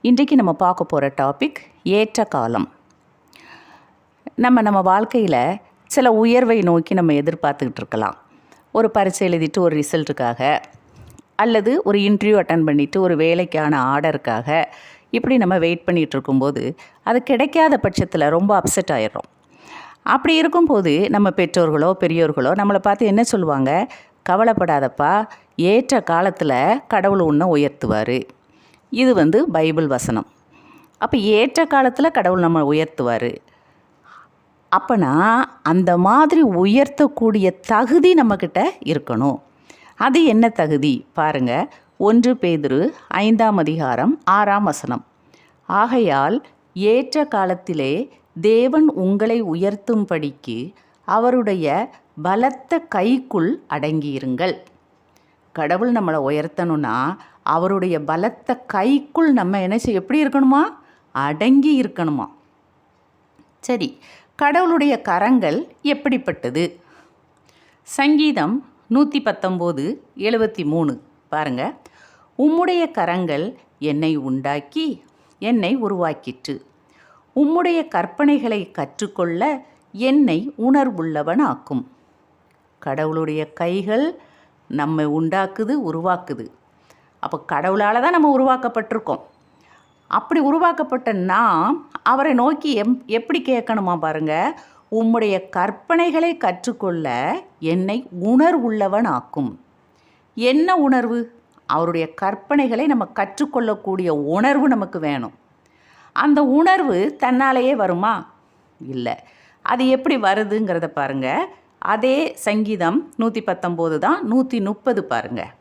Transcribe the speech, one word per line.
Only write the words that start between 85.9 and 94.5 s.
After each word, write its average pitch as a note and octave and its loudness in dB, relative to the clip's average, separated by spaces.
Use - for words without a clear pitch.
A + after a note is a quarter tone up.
அப்ப - -8
கடவுளால G3+ 0
தான் D#4 0
நம்ம D4+ 2
உருவாக்கப்பட்டிருக்கோம். A#3 -2
அப்படி D#4 -2
உருவாக்கப்பட்ட D4+ 0
நாம் G3 0
அவரை C#4 2
நோக்கி C4+ 0
எம்-, B3 -2
எப்படி A3+ -2
கேட்கணுமா A3 -2
பாருங்க, D#3 -2